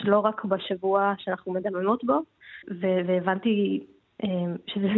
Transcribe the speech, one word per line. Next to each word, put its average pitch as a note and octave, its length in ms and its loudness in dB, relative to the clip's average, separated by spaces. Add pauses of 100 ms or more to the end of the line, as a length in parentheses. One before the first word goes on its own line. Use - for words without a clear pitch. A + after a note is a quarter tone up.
לא G3+ 160 4
רק G#3+ 260 0
בשבוע G3 720 0
שאנחנו F#3 360 -6
מדממות F#3+ 500 0
בו, C4+ 180 2 (600)
ו-, F#3 260 2
והבנתי, F#3+ 760 0 (400)
אה, G3+ 60 -2 (380)
שזה G3 200 -2 (100)